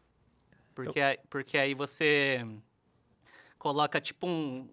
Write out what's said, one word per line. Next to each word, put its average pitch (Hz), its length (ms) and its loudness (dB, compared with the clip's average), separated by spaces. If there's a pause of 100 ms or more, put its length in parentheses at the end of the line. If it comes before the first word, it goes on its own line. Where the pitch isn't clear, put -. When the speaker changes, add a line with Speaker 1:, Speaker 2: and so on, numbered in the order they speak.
(760)
Speaker 1:
Porque 127 260 -6
Speaker 2:
Eu 143 40 4
Speaker 1:
aí, 139 140 2 (100)
porque 139 300 -2
aí 139 160 2
você 139 720 2 (1120)
coloca, 147 420 2
tipo, - 260 -8
um, 143 460 -4